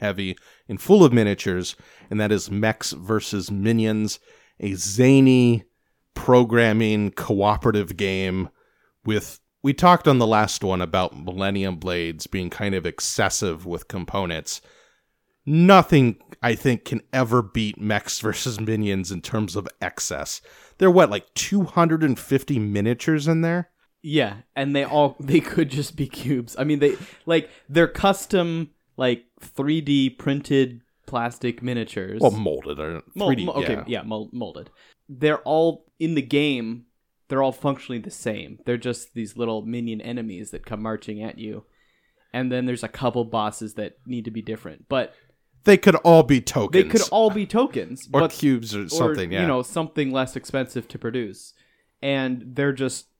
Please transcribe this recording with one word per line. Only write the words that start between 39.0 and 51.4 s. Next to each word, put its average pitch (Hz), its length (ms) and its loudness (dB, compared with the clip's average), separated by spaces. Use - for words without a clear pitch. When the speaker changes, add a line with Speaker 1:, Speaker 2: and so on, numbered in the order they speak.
Speaker 2:
these 113 240 -10
little 113 240 -4
minion 113 400 -8
enemies 110 500 -10
that - 140 -14
come 107 160 -10
marching 107 400 -10
at 113 160 -12
you. 107 280 -14
And 123 180 -4
then 127 140 -2
there's 123 180 -4
a 110 40 -8
couple 120 380 -4
bosses 110 500 -6
that - 220 -10
need 120 180 -8
to 117 60 -10
be 110 100 -10
different, 107 480 -14
but - 240 -2
Speaker 1:
They 202 140 8
could 185 200 6
all 165 260 8
be 131 180 4
tokens. 185 420 2
Speaker 2:
they - 60 0
could - 220 2
all 220 180 4
be 202 160 -4
tokens, 131 680 -4
Speaker 1:
Or 139 100 4
Speaker 2:
but 120 100 2
Speaker 1:
cubes 117 440 -2
or 101 100 -6
Speaker 2:
or, 80 40 -12
Speaker 1:
something, 92 420 -2
yeah. 95 100 -2
Speaker 2:
you 175 60 2
know, 127 140 0
something 151 500 -4
less 131 240 -4
expensive 127 540 -6
to 120 100 -14
produce. 113 540 -8